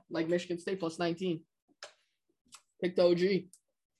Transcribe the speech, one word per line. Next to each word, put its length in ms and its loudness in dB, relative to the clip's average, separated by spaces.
like 180 -2
Michigan 300 -2
State 220 -6
plus 180 -4
nineteen. 480 -2
Pick 140 -2
the 80 6
O 100 6
G. 380 2